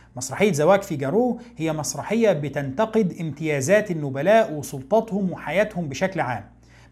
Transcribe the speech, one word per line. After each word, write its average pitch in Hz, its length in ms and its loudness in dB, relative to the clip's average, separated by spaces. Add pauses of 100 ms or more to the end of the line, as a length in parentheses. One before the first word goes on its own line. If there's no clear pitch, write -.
(160)
مسرحية 185 380 0
زواج 175 280 4
فيجارو 196 580 0 (180)
هي 156 160 -2
مسرحية 202 580 0
بتنتقد 151 920 0
امتيازات 160 680 0
النبلاء 156 640 2
وسلطاتهم 180 760 -2
وحياتهم 170 580 -2
بشكل 180 300 -2
عام، 123 240 -2 (480)